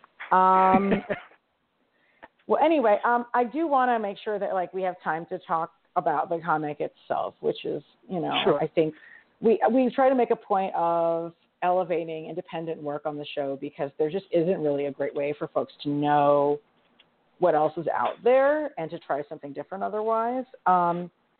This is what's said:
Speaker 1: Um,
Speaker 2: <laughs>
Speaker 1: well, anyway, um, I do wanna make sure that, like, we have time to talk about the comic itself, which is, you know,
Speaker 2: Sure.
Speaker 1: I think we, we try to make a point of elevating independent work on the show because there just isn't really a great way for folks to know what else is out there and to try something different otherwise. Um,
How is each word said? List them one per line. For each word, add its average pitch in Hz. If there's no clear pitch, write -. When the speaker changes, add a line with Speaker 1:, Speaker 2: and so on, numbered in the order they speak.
Speaker 1:
Um, 190
Speaker 2:
<laughs> -
Speaker 1:
well, 220
anyway, 240
um, 240
I 247
do 302
wanna 254
make 202
sure 208
that, 190
like, 180
we 190
have 180
time 165
to 185
talk 165
about 156
the 170
comic 156
itself, -
which -
is, 147
you 180
know, 143
Speaker 2:
Sure. 156
Speaker 1:
I 160
think 156
we, 226
we 254
try 262
to 277
make 240
a 226
point 190
of 170
elevating 165
independent 165
work 147
on 147
the 147
show 139
because 143
there 156
just 190
isn't 170
really 143
a 139
great 139
way 147
for 160
folks 135
to 147
know 147
what 170
else 156
is 165
out -
there 277
and 160
to 165
try 147
something 143
different 151
otherwise. 226
Um, 175